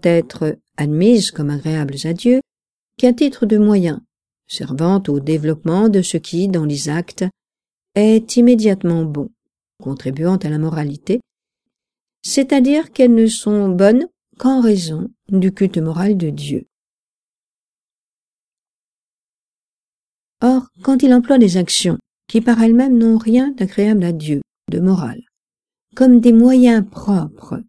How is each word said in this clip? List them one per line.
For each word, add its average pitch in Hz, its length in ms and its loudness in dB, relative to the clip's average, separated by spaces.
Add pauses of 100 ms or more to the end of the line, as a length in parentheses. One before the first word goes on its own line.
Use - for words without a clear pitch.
être 165 540 -2 (180)
admises 180 560 0
comme 147 180 -6
agréables 147 540 -6
à 170 100 -4
Dieu 247 280 0 (560)
qu'à 247 160 2
titre 269 320 -2
de 208 120 0
moyen, 202 440 0 (460)
servant 160 600 -4
au 143 120 -2
développement 156 720 -2
de 196 120 0
ce 175 160 -4
qui, 175 300 -6
dans 170 180 -4
les 147 240 -6
actes, 170 360 -8 (720)
est 220 420 2
immédiatement 202 640 2
bon, 147 260 -8 (520)
contribuant 143 560 -4
à 156 120 -6
la 151 80 -4
moralité, 156 640 -6 (1000)
c'est-à-dire 277 680 0
qu'elles 247 220 4
ne 226 140 4
sont 208 420 -2
bonnes 208 380 2 (300)
qu'en 262 240 0
raison 175 480 -2 (200)
du 190 240 0
culte 190 240 -2
moral 170 400 -2
de 165 120 -4
Dieu. 147 380 -8 (3750)
Or, 254 260 0 (160)
quand 269 200 0
il 254 100 6
emploie 247 240 2
des 190 200 4
actions 175 400 -4 (300)
qui 233 140 -2
par 226 200 0
elles-mêmes 240 360 2
n'ont 226 200 2
rien 247 340 0
d'agréable 214 520 -2
à 170 80 -2
Dieu, 151 300 -6 (280)
de 170 100 -4
moral, 175 420 -2 (720)
comme 254 240 6
des 233 140 6
moyens 240 540 4
propres - 800 -6